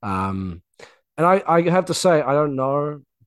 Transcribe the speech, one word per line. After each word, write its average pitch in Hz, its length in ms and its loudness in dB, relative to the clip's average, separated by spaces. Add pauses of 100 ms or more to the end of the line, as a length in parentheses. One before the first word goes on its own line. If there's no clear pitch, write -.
Um, 95 600 -6 (560)
and 156 80 0
I, 190 220 4
I 170 220 4
have 180 160 2
to 170 80 -4
say, 165 280 2
I 131 120 -2
don't 147 220 0
know, 143 460 -2 (260)